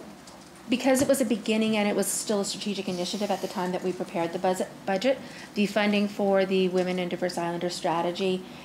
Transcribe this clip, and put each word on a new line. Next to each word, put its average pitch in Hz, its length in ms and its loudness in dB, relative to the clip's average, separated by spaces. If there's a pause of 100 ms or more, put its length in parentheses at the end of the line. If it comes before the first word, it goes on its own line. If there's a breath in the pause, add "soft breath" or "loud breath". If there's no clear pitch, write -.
(680)
because 262 340 4
it 277 60 2
was 269 120 4
a 262 40 2
beginning 220 520 2
and 208 120 4
it 196 80 2
was 190 100 2
still - 340 0
a 196 40 0
strategic 196 440 -4
initiative 190 420 -2
at 185 120 -2
the 190 60 -2
time 185 240 -2
that 180 100 -2
we 180 100 0
prepared 175 400 -2
the 190 60 -4
buzz-, 190 240 2 (240)
budget, 220 320 0 (360 loud breath)
the 208 120 2
funding 208 420 2
for 196 360 2
the 190 240 2
Women 180 300 0
and 175 120 -2
Diverse 180 260 -2
Islander 175 340 -2
strategy 180 720 0 (220 loud breath)